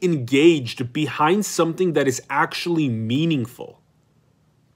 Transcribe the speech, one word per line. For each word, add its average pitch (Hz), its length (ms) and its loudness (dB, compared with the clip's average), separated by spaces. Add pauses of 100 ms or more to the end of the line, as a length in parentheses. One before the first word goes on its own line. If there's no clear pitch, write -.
engaged 139 880 2
behind 156 500 0
something 165 500 -2
that 139 140 2
is 127 220 0
actually 160 580 -2
meaningful, 123 920 -2 (960)